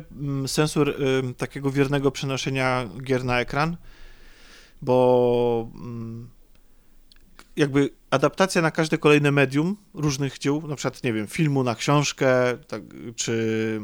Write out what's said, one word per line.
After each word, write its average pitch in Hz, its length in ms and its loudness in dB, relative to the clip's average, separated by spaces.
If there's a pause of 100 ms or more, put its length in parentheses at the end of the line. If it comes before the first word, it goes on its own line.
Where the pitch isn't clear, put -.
(200)
mm, 139 280 -4
sensu, 151 340 0
em, 131 560 0
takiego 139 340 -4
wiernego 139 400 2
przenoszenia 131 760 -2 (140)
gier 127 200 0
na 123 160 0
ekran, 147 380 -2 (1040)
bo, 123 920 4
mm, 117 540 -12 (1300)
jakby 139 340 2 (200)
adaptacja 151 520 2
na 156 100 2
każde 160 260 0
kolejne 147 340 4
medium 143 460 2 (160)
różnych 143 460 -4
dzieł, 147 280 -2
na 147 80 -6
przykład, - 280 -6
nie 123 100 0
wiem, 107 140 -4
filmu 139 360 0
na 120 120 0
książkę, 127 840 2 (100)
tak, 110 140 -10 (340)
czy, 110 680 -2